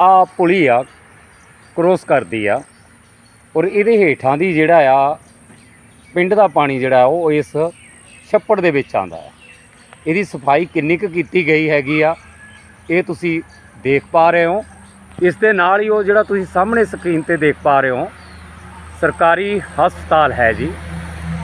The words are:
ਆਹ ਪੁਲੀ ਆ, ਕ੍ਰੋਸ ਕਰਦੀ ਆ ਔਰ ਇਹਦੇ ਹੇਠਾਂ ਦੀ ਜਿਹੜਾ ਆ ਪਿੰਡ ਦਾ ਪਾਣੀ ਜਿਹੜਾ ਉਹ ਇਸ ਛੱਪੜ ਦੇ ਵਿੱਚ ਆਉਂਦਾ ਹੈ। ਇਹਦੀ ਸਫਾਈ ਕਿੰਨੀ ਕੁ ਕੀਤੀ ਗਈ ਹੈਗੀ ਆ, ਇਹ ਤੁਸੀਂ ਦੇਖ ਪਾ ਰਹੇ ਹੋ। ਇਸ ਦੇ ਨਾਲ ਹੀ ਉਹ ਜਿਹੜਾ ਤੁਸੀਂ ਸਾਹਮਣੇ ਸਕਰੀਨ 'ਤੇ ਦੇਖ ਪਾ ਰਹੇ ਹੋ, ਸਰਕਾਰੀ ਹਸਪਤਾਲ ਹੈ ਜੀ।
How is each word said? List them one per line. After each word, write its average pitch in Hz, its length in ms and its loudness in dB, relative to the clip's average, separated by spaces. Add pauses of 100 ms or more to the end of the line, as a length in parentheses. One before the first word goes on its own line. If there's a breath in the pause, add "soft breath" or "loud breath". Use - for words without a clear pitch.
ਆਹ 185 240 6 (120)
ਪੁਲੀ 180 300 2
ਆ, 123 160 2 (960)
ਕ੍ਰੋਸ 175 280 0
ਕਰਦੀ 110 420 -2
ਆ 110 140 0 (960)
ਔਰ 160 80 0
ਇਹਦੇ 208 340 0
ਹੇਠਾਂ 139 380 0
ਦੀ 180 160 -2
ਜਿਹੜਾ 156 400 4
ਆ 139 260 0 (960)
ਪਿੰਡ 185 200 0
ਦਾ 202 140 4
ਪਾਣੀ 143 300 0
ਜਿਹੜਾ 127 260 2
ਉਹ 160 280 0
ਇਸ 151 200 -2 (800)
ਛੱਪੜ 208 300 0
ਦੇ 175 100 2
ਵਿੱਚ 135 260 -4
ਆਉਂਦਾ 90 200 -4
ਹੈ। 76 140 -18 (760)
ਇਹਦੀ 175 180 -2
ਸਫਾਈ 147 400 0
ਕਿੰਨੀ 160 320 -2
ਕੁ 202 120 -6
ਕੀਤੀ 165 380 -2
ਗਈ 156 240 2
ਹੈਗੀ 147 300 0
ਆ, 156 140 0 (760)
ਇਹ 175 120 0
ਤੁਸੀਂ 165 400 -6 (400)
ਦੇਖ 135 300 0
ਪਾ 165 180 4
ਰਹੇ 170 160 2
ਹੋ। 196 180 -4 (580)
ਇਸ 180 140 2
ਦੇ 214 160 2
ਨਾਲ 190 280 2
ਹੀ 214 80 -2
ਉਹ 214 140 0
ਜਿਹੜਾ 202 200 2
ਤੁਸੀਂ 202 320 -2
ਸਾਹਮਣੇ 214 300 0
ਸਕਰੀਨ 175 380 -4
'ਤੇ 170 140 -2
ਦੇਖ 147 260 0
ਪਾ 139 180 2
ਰਹੇ 135 100 -2
ਹੋ, 131 200 -4 (880)
ਸਰਕਾਰੀ 175 600 0
ਹਸਪਤਾਲ 156 720 0
ਹੈ 117 200 2
ਜੀ। 127 200 -6 (720)